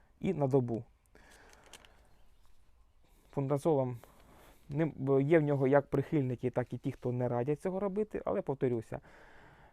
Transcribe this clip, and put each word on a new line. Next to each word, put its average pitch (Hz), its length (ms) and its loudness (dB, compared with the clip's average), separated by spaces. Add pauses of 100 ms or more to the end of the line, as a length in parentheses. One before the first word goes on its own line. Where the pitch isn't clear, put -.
(200)
і 175 140 0
на 147 120 0
добу. 120 380 0 (2500)
Фундазолом 135 680 0 (680)
не, 147 280 -2
бо 135 240 2
є 151 180 4
в 156 40 6
нього 143 240 2
як 139 200 4
прихильники, 131 640 -2
так 123 220 -4
і 123 60 -8
ті, 127 140 -6
хто - 200 -4
не 123 160 -2
радять 120 340 -2
цього 185 180 -4
робити, 202 440 -4
але 190 180 0
повторюся, 131 580 -4 (720)